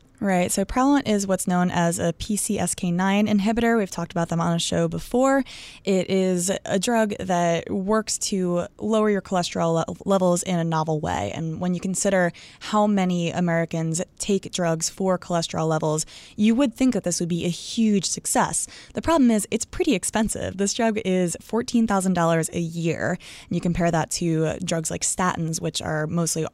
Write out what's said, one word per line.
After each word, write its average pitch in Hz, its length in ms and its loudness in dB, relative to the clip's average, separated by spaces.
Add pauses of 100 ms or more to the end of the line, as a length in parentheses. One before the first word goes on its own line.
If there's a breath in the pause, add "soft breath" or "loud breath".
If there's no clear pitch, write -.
(220)
Right. 185 300 2
So 196 140 0
Praluent 269 420 2
is 202 180 0
what's 190 220 0
known 180 240 2
as 170 260 2
a 170 140 0
P - 240 -4
C 196 240 -2
S 180 160 -2
K 175 160 -2
nine 190 360 2
inhibitor. 220 500 2
We've 196 120 0
talked 170 220 -6
about 170 160 0
them 165 140 0
on 170 120 2
a 170 60 0
show 170 300 0
before. 262 560 2 (400 loud breath)
It 190 240 0
is 185 420 0 (140)
a - 120 -2
drug 220 440 2
that 175 500 0
works 208 460 0
to 175 500 0 (120)
lower 214 300 2
your 196 120 0
cholesterol 175 540 0
le-, 165 280 -2
levels 180 400 2
in 180 160 0
a 165 60 0
novel 160 340 0
way. 104 340 -2
And 160 280 -6
when 180 120 0
you 175 60 -2
consider 185 540 0 (260 loud breath)
how 214 260 2
many 180 460 2
Americans 165 680 -2 (160)
take - 340 -2
drugs 165 380 0
for 190 280 0
cholesterol 165 520 -2
levels, 156 360 0 (300 loud breath)
you 214 180 4
would 233 220 2
think 254 200 2
that 185 100 -2
this 175 160 -2
would 170 80 -2
be 170 160 -2
a 180 40 0
huge 208 540 0
success. - 640 -2 (280 loud breath)
The - 60 -4
problem 302 300 4
is 214 200 2
it's 226 120 -2
pretty 320 320 0
expensive. 190 640 -2
This 196 160 -2
drug 220 320 0
is 185 340 0
fourteen 233 480 0
thousand 190 280 2
dollars 165 360 2
a 175 80 -4
year. 165 580 -2 (300 loud breath)
And - 80 -4
you 170 60 -2
compare 170 280 0
that 165 220 0
to, 160 360 0
uh, - 180 -4
drugs 165 260 -4
like 170 120 -6
statins, 170 580 -2
which 165 200 -4
are 156 260 -4
mostly, 165 460 -2